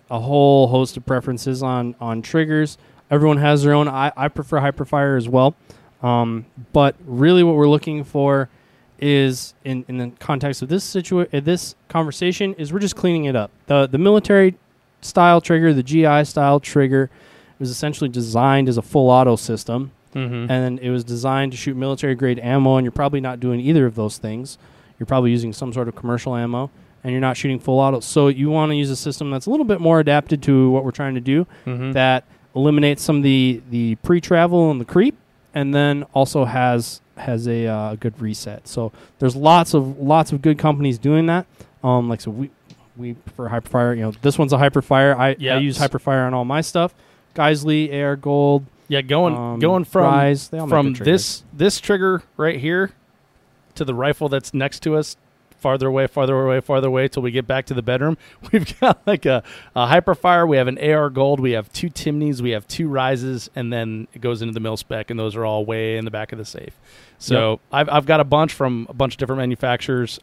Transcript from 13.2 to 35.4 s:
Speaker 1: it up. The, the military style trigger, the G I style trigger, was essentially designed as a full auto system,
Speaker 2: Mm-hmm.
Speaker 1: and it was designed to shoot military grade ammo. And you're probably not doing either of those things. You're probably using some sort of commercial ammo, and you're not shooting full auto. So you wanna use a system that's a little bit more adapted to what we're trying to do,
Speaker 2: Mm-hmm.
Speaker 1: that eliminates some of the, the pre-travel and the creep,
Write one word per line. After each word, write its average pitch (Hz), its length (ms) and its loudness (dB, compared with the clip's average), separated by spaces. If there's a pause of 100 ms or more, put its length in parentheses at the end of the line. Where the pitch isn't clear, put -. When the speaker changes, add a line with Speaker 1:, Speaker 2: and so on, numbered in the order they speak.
Speaker 1:
it 135 100 -2
up. 107 160 -4 (160)
The, 139 220 4
the 131 100 2
military 196 560 6 (460)
style 175 400 4
trigger, 165 340 4
the 131 80 2
G 156 240 2
I 147 160 4
style 143 380 2
trigger, 135 500 2 (480)
was 131 120 -6
essentially 147 400 -6
designed 123 580 2
as 120 100 0
a 113 40 -2
full 131 280 2
auto 127 260 6
system, 120 560 -8 (220)
Speaker 2:
Mm-hmm. 120 360 -6
Speaker 1:
and 127 300 -2
it 127 100 -6
was 123 140 -4
designed 131 480 -4
to 123 60 -14
shoot 131 180 -6
military 135 380 -4
grade 123 240 0
ammo. 131 380 2
And 131 80 2
you're 120 80 -2
probably 143 280 -2
not 127 200 -8
doing 123 200 -2
either 143 240 4
of 117 100 0
those 107 220 -4
things. 113 400 -10 (420)
You're 117 80 -8
probably 127 240 2
using 117 220 0
some 123 200 -8
sort 120 140 -6
of 117 80 -10
commercial 120 400 -6
ammo, 120 360 -4 (340)
and 127 80 -4
you're 131 80 -2
not 131 160 0
shooting 131 240 -4
full 131 180 0
auto. 135 220 2
So 143 280 2
you 139 220 0
wanna 156 240 0
use 143 160 0
a 131 60 -4
system 143 340 -8
that's 131 160 -6
a 202 40 -4
little 294 160 0
bit 202 140 0
more 165 200 4
adapted 147 440 0
to 131 260 4
what 135 140 2
we're 131 80 -4
trying 135 220 -6
to 127 60 -4
do, 139 260 0 (200)
Speaker 2:
Mm-hmm. 127 260 -6
Speaker 1:
that 131 320 2 (320)
eliminates 147 460 2
some 151 160 0
of 143 40 2
the, 131 380 2 (100)
the 117 260 -2
pre-travel 175 760 2
and 135 100 -2
the 120 60 -6
creep, 233 280 2 (400)